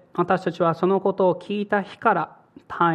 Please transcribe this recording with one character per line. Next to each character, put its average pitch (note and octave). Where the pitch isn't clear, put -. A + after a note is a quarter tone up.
私 F3
た F3+
ち F3
は E3
そ F3+
の F#3+
こ G3
と F#3+
を F3
聞 G3+
い G3+
た G#3
日 -
か -
ら -
絶 -